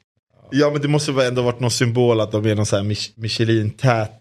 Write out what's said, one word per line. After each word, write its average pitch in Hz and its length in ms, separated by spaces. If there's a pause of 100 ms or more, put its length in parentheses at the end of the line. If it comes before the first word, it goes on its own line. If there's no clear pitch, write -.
(520)
Ja, 147 200
men 147 100
det 143 60
måste 147 240
väl 131 160
ändå 123 140
varit 120 180
någon 123 120
symbol 120 500
att 107 100
de 107 140
är 107 100
någon 104 100
så 107 100
här 98 80
Mich-, 104 320
Michelin-tät, 110 1040